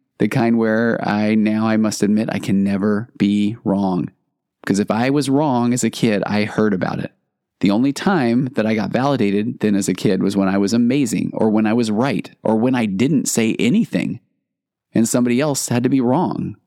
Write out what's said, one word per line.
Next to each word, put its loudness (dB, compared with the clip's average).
the 2
kind 0
where 0
I, 0
now 0
I 2
must 0
admit 0
I -4
can 0
never -2
be 0
wrong. -2
'Cause 0
if -2
I 0
was 0
wrong 2
as -2
a 0
kid, 0
I 0
heard 0
about -4
it. -8
The 4
only 2
time 0
that 0
I 0
got -4
validated 0
then 2
as 0
a 0
kid 0
was 0
when 2
I 0
was 0
amazing, 0
or 0
when 2
I 2
was 0
right, -2
or 2
when 2
I 0
didn't 0
say 0
anything. 0
And 2
somebody 0
else -2
had 2
to 0
be 2
wrong. -2